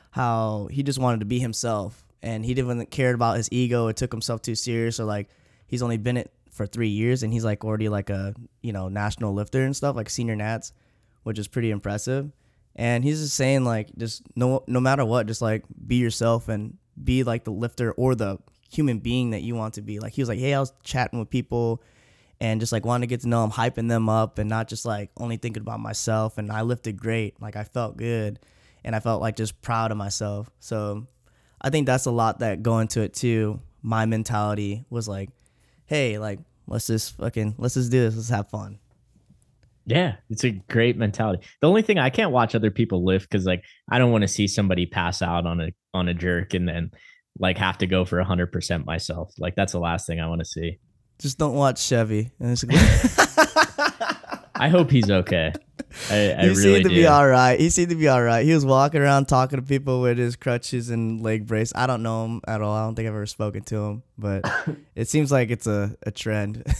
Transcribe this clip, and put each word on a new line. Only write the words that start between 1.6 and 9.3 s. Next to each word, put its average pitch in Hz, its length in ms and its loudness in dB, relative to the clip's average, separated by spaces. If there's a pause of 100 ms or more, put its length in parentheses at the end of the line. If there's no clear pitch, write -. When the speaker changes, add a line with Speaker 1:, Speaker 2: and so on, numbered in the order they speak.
Speaker 1:
and 110 240 -8
he 123 80 -2
didn't 123 360 -4
care 127 220 0
about 117 240 2
his 113 160 -2
ego 120 340 0
or 110 60 0
took 123 180 -4
himself 113 300 -6
too 117 140 -6
serious, 117 440 -4
or, 117 60 -4
like, 104 240 -4 (380)
he's 123 160 -4
only 117 160 -2
been 123 180 -2
it - 160 -6 (180)
for 104 160 -8
three 113 220 -4
years, 117 340 0
and 113 100 -4
he's, 113 120 -2
like, 107 180 -2
already, 110 280 -2
like, 101 180 -4
a, 98 260 -6 (280)
you 117 100 -6
know, 95 160 -6
national 104 460 -4